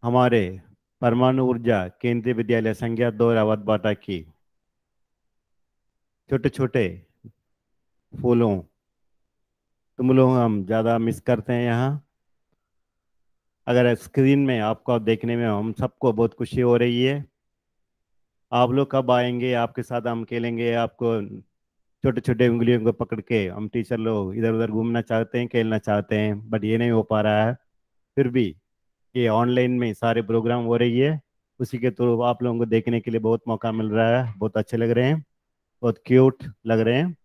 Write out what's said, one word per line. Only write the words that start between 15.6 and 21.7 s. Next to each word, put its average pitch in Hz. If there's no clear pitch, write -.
सबको 127
बहुत 110
खुशी -
हो 120
रही 120
है। 139
आप 120
लोग 135
कब 131
आएंगे, 123
आपके 117
साथ 120
हम 117
खेलेंगे, 117
आपको 113